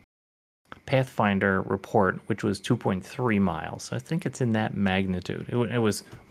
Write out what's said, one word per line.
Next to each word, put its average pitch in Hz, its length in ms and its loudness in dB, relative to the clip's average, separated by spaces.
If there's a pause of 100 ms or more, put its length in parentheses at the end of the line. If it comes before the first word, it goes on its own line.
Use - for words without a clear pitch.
(840)
Pathfinder 101 800 2
report, 95 640 2
which - 160 -4
was 104 160 0
two - 180 0
point 95 260 -2
three 113 360 0
miles. 85 520 -2
I 120 60 -4
think - 300 -4
it's - 140 -6
in 120 100 2
that 110 240 0
magnitude. 95 760 0
It, 117 60 -4
wa-, 120 80 2
it 117 160 0
was 110 240 2 (280)